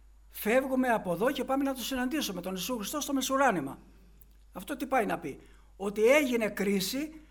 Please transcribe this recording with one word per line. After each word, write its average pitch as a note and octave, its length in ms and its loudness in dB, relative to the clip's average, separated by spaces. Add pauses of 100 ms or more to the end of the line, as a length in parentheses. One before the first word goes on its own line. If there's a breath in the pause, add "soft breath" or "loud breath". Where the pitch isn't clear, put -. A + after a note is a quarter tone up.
(300 soft breath)
Φεύγουμε B3+ 580 2
από G3+ 240 0
εδώ G#3+ 200 2
και B3 120 -4
πάμε C4+ 200 0
να C4+ 100 0
τον B3+ 80 -8
συναντήσουμε, B3 580 -4
τον F#3 140 -6
Ιησού F#3+ 220 -4
Χριστό, A3+ 240 -4
στο C#4+ 120 -4
μεσουράνημα. C4 680 2 (760)
Αυτό G3 240 -10
τι C4+ 100 -6
πάει B3+ 200 2
να F3+ 120 -2
πει; - 220 -10 (360 loud breath)
Ότι G#3 260 -4
έγινε B3 460 4
κρίση G3+ 720 -2 (100)